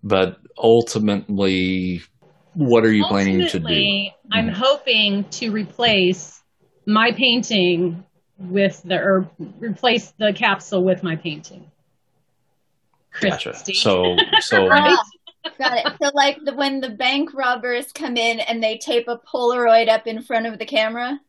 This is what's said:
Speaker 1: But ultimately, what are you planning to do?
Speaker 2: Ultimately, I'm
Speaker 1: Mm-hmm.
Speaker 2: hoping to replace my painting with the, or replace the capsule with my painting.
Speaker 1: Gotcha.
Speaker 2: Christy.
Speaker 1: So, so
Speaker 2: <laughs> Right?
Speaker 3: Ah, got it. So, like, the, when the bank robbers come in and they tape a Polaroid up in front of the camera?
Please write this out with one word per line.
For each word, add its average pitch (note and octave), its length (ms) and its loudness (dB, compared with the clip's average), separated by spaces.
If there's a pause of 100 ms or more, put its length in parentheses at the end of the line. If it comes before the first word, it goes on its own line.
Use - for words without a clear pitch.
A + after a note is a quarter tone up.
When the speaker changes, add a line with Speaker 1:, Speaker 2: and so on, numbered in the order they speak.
Speaker 1:
But F#2+ 360 0 (180)
ultimately, G2 1400 0 (540)
what A#2+ 320 4
are A2 60 6
you G#2 120 4
planning G2 360 2
to - 180 -2
do? D#2+ 80 -6
Speaker 2:
Ultimately, G3+ 480 -2 (180)
I'm A3+ 140 0
Speaker 1:
Mm-hmm. F3 160 -4
Speaker 2:
hoping G#3+ 720 0
to A#3 180 -6
replace G3+ 920 -2 (440)
my A3 260 4
painting F#3 920 0 (340)
with F#3+ 460 -2
the, F3+ 120 -4
or F#3+ 340 0 (280)
replace A3+ 540 -2
the G#3 200 0
capsule G3 500 0
with F#3 200 0
my E3 140 -4
painting. - 540 -14 (1500)
Speaker 1:
Gotcha. - 300 -2
Speaker 2:
Christy. - 240 -12
Speaker 1:
So, F2+ 420 2 (240)
so G2 260 2
Speaker 2:
<laughs> - 20 4
Right? D4 280 4
Speaker 3:
Ah, - 640 -8
got B3 200 0
it. - 220 -2
So, C#4+ 140 0
like, C#4+ 300 2
the, C#4 100 -4
when C4+ 260 -2
the B3+ 100 -8
bank C4 440 -4
robbers B3 580 -4
come B3 240 -8
in A#3 240 -2
and A3+ 220 -4
they A3 160 -2
tape A#3+ 300 -2
a A#3+ 100 -4
Polaroid A#3+ 720 2
up A3 180 2
in A3+ 160 -6
front A3+ 240 -4
of A3 120 -8
the A3 80 -8
camera? A#3+ 520 -2 (100)